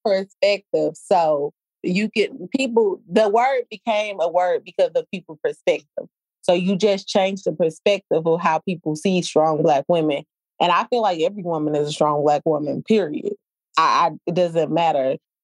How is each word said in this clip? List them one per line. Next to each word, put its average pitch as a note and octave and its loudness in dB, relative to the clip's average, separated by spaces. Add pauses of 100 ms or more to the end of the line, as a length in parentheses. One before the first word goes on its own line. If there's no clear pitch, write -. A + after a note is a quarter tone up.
perspective. G3 0
So D#3 0 (300)
you G3 -2
get G#3 -2 (200)
people, A3+ 0 (100)
the G#3+ 4
word A#3+ 0
became G#3+ -4
a E3+ 0
word F3 0
because F3 0
of E3 -2
people's E3 -12
perspective. - -4 (360)
So F#3 2
you F#3 0
just G3 0
change F#3+ -2
the F3 -4
perspective E3 0
of E3 0
how D#3+ 0
people D#3+ -6
see F#3 0
strong D#3 0
black D3 2
women. D#3 0 (360)
And F3 2
I F#3+ 2
feel A#3+ -2
like F3+ 0
every G3 -2
woman D#3 -2
is D3 -2
a D3+ -6
strong D3 0
black D3 2
woman, D3 -2
period. F#3 -2 (460)
I, D#3+ 4
I, D#3 2 (160)
it E3+ -4
doesn't E3 0
matter D3+ 0 (260)